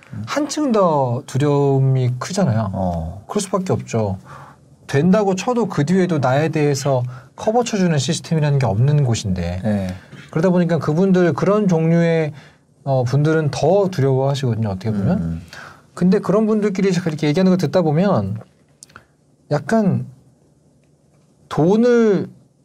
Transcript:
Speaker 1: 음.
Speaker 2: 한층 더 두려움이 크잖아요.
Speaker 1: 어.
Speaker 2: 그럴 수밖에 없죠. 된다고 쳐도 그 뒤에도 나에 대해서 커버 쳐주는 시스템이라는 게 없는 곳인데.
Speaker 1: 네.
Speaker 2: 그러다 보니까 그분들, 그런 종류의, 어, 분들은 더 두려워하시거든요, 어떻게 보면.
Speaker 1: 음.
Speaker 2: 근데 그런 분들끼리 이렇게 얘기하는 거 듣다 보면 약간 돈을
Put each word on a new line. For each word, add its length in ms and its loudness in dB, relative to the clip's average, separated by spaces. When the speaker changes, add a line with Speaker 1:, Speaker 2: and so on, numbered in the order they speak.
Speaker 1:
음. 140 -12
Speaker 2:
한층 460 -2
더 540 2
두려움이 920 2
크잖아요. 560 -2
Speaker 1:
어. 540 -6
Speaker 2:
그럴 120 -4
수밖에 320 -4
없죠. 460 -2
된다고 480 2
쳐도 340 -2
그 180 -2
뒤에도 320 0
나에 320 0
대해서 520 0
커버 300 0
쳐주는 320 0
시스템이라는 600 0
게 80 2
없는 380 2
곳인데. 600 -2
Speaker 1:
네. 300 -2
Speaker 2:
그러다 200 0
보니까 280 2
그분들, 540 2
그런 340 0
종류의, 680 2
어, 200 0
분들은 460 2
더 380 2
두려워하시거든요, 800 0
어떻게 240 -4
보면. 260 0
Speaker 1:
음. 240 -6
Speaker 2:
근데 260 2
그런 260 0
분들끼리 420 0
이렇게 400 -2
얘기하는 240 4
거 60 4
듣다 240 0
보면 560 0
약간 560 0
돈을 800 2